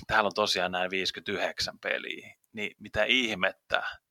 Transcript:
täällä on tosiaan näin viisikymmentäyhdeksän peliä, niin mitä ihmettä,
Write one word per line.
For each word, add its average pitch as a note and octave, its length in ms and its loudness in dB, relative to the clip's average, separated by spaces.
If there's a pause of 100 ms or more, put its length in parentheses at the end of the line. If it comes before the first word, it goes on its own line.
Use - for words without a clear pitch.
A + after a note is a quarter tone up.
täällä G#2+ 220 4
on F#2 60 -4
tosiaan F#2 380 2
näin F#2 180 -2
viisikymmentäyhdeksän F#2 880 -4
peliä, - 580 -6 (160)
niin G#2 280 -8
mitä G#2 240 -2
ihmettä, A2 760 2 (280)